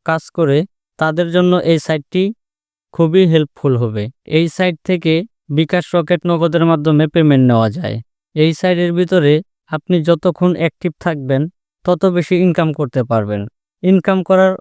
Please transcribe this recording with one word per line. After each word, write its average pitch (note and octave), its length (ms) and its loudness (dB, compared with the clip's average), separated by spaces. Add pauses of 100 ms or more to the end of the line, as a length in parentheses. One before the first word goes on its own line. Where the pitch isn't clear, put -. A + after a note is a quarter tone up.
কাজ D#3+ 160 -4 (140)
করে, D3 220 2 (400)
তাদের D#3+ 360 -2
জন্য F3+ 180 2 (180)
এই D#3+ 80 2
সাইটটি D#3+ 460 -4 (680)
খুবই E3 320 2
হেল্পফুল D#3 500 0
হবে। A2 280 -4 (340)
এই E3+ 100 2
সাইট F3+ 280 -2 (120)
থেকে E3+ 260 0 (440)
বিকাশ E3+ 260 -2 (100)
রকেট E3+ 320 0
নগদের E3 440 0
মাধ্যমে D3+ 420 2
পেমেন্ট D3 380 4
নেওয়া A2+ 260 2
যায়। A2+ 200 -8 (400)
এই D#3 180 2
সাইটের F3 380 0
ভিতরে E3+ 400 2 (440)
আপনি F3+ 200 -2 (120)
যতক্ষণ E3+ 420 0 (100)
অ্যাক্টিভ E3 400 -4
থাকবেন, C#3 420 -2 (420)
তত F3+ 180 0 (140)
বেশি F3 200 -2
ইনকাম F3 360 2
করতে C#3+ 320 -4
পারবেন। G#2 360 -2 (420)
ইনকাম F#3+ 400 2
করার F#3+ 380 2